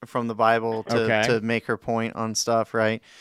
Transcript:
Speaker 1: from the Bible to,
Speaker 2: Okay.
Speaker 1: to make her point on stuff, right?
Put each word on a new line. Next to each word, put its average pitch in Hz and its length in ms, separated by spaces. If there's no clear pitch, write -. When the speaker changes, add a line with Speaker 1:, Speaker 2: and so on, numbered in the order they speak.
Speaker 1:
from 120 220
the 113 80
Bible 113 480
to, 117 200
Speaker 2:
Okay. 110 240
Speaker 1:
to 117 140
make 113 240
her - 120
point 113 380
on 110 200
stuff, 113 380
right? 110 280